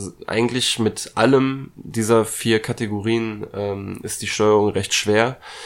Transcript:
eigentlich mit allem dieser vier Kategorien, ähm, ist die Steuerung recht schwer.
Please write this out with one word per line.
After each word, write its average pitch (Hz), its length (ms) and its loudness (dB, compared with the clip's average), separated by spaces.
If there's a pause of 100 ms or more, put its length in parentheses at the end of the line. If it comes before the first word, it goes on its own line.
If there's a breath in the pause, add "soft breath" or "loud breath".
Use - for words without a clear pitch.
(280)
eigentlich 117 520 0
mit - 360 -2
allem 135 600 2
dieser 110 500 2
vier 110 340 0
Kategorien, 110 920 -4
ähm, 98 500 -6
ist - 180 -8
die 104 60 -6
Steuerung 107 420 4
recht 98 240 -2
schwer. 113 440 2 (280 loud breath)